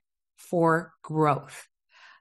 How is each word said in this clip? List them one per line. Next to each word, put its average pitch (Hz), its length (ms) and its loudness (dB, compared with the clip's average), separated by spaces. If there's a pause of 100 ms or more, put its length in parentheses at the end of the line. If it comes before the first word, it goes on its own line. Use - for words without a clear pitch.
(360)
for 165 560 0 (100)
growth. 151 640 -2 (540)